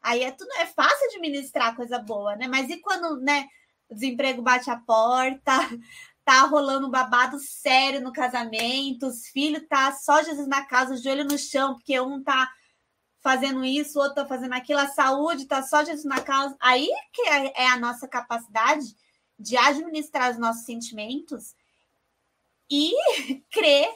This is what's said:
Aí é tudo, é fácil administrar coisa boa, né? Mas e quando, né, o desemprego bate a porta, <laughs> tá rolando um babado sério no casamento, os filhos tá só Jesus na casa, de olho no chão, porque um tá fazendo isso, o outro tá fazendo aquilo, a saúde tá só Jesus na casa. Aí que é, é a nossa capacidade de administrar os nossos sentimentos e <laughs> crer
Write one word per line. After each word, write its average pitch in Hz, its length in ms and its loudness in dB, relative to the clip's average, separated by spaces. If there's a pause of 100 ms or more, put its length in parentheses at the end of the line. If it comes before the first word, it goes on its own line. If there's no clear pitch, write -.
Aí 240 220 0
é 262 80 -6
tudo, 415 260 -16
é 339 80 -2
fácil 494 420 2
administrar 285 680 -2
coisa 240 240 -6
boa, 208 360 -4
né? 254 120 -6
Mas 262 220 -2
e 339 80 -8
quando, 339 420 -4
né, 277 260 0 (420)
o 233 60 -18
desemprego 247 480 -2
bate 247 260 2
a 240 80 -2
porta, 254 760 2
<laughs> - 720 -6
tá 262 180 8
rolando 277 440 2
um 262 40 -6
babado 247 500 2
sério 269 600 0
no 254 100 -10
casamento, 247 920 -4
os 240 220 -8
filhos 294 380 -2
tá 277 260 2
só 294 300 4
Jesus 294 240 -6
na 277 160 0
casa, 262 380 0
de 247 80 -4
olho 277 160 0
no 285 140 -2
chão, 269 360 -2
porque 262 240 -2
um 269 240 -4
tá 262 300 0 (680)
fazendo 262 440 0
isso, 285 340 -2
o 277 40 4
outro 277 140 0
tá 277 100 -2
fazendo 254 260 -6
aquilo, 262 260 -2
a 285 100 2
saúde 277 580 2
tá 269 160 0
só 302 200 2
Jesus 302 220 -6
na 269 160 -2
casa. 269 400 -2
Aí 254 260 4 (280)
que 480 80 -4
é, 277 400 0
é 254 60 4
a 247 100 4
nossa 240 280 -6
capacidade 240 880 -2 (440)
de 220 180 -4
administrar 294 720 2
os 233 80 -4
nossos 233 280 -2
sentimentos 233 880 -10 (1160)
e 302 220 2 (260)
<laughs> 269 320 -8
crer 302 460 4